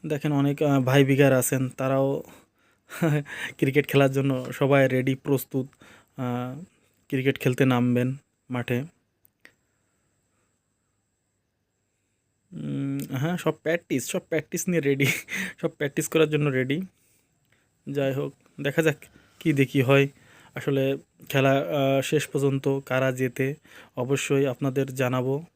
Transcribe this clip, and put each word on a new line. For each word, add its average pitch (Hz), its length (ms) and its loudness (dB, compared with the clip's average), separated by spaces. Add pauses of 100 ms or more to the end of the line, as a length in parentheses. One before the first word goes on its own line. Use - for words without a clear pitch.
দেখেন 151 260 -2
অনেক, 143 300 0
আহ, 143 180 2
ভাই 131 240 6
বিগার 135 280 4
আছেন, 131 360 0
তারাও 135 540 -2 (680)
<laughs> 147 360 0 (320)
ক্রিকেট 139 320 2
খেলার 139 240 4
জন্য 135 400 -2
সবাই 135 360 4
রেডি, 131 260 0
প্রস্তুত, 131 520 -2 (540)
আহ, 123 420 -6 (460)
ক্রিকেট 135 320 0
খেলতে 131 240 2
নামবেন 123 520 2 (340)
মাঠে। 123 320 -4 (3750)
উম, 139 460 -6 (180)
হ্যাঁ, 165 200 -2
সব 165 160 -2
প্র্যাকটিস, 151 540 -4
সব - 120 -6
প্র্যাকটিস 165 500 -6
নিয়ে 170 120 2
রেডি, 139 260 2
<laughs> - 540 -6
সব 165 80 -4
প্র্যাকটিস 147 400 -4
করার 156 220 2
জন্য 147 200 0
রেডি। 131 300 -2 (1120)
যাই 139 220 -2
হোক, 143 220 -6 (260)
দেখা 143 220 0
যাক 156 140 2 (420)
কী 160 140 0
দেখি 139 300 2
হয়। 139 260 6 (460)
আসলে 135 440 -2 (300)
খেলা, 135 240 4
আহ, 139 500 0
শেষ 143 240 -2
পর্যন্ত 139 600 -2
কারা 131 260 0
জেতে 131 420 -4 (420)
অবশ্যই 139 500 0
আপনাদের 135 480 -4
জানাবো। 131 500 -2 (120)